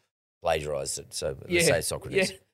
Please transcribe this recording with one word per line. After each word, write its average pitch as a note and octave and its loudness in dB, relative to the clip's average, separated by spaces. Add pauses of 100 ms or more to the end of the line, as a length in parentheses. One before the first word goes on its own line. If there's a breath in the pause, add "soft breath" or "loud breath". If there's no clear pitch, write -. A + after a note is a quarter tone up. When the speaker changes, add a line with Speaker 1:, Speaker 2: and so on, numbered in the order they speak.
(420)
Speaker 1:
plagiarized D2 0
it. - -16
So C#2+ -4
let's - -14
Speaker 2:
Yeah. E3+ 4
Speaker 1:
say F2+ 4
Socrates. C#3+ 0
Speaker 2:
Yeah. - -16 (160)